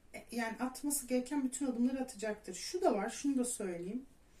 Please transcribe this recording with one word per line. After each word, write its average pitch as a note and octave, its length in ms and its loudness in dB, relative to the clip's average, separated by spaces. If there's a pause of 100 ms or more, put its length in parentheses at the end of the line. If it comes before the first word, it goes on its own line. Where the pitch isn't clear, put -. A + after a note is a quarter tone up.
(140)
e, - 180 -12
yani A3+ 260 -2
atması B3+ 500 -2
gereken B3+ 360 2
bütün C4 220 0
adımları B3+ 360 2
atacaktır. G#3 520 -4
Şu - 280 -4
da E4 120 8
var, G3+ 160 2
şunu C#4 280 0
da A#3+ 80 4
söyleyeyim F#3+ 600 -4 (340)